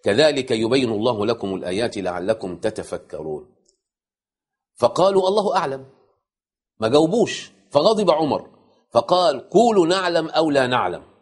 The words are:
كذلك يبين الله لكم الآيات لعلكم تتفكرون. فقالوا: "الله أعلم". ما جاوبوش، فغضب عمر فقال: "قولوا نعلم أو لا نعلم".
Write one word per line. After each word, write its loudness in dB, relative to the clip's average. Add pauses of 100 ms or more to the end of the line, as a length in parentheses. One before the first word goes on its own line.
كذلك 2
يبين 0
الله -2
لكم -4
الآيات -6
لعلكم -4
تتفكرون. -10 (1200)
فقالوا: 2
"الله 0
أعلم". -4 (960)
ما -2
جاوبوش، 0 (180)
فغضب 2
عمر -2 (400)
فقال: 0
"قولوا 4
نعلم 0
أو 0
لا 2
نعلم". -2 (200)